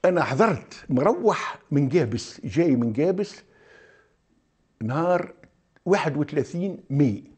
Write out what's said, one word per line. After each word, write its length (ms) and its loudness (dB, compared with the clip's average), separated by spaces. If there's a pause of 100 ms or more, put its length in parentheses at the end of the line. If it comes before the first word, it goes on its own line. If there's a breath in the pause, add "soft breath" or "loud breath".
أنا 180 4
حضرت 640 -2
مروح 680 0 (140)
من 180 2
جابس، 540 -2
جاي 320 2
من 180 0
جابس 500 -2 (1400 soft breath)
نهار 520 -2 (520)
واحد 320 0
وثلاثين 600 -4 (120)
ماي. 340 2 (140)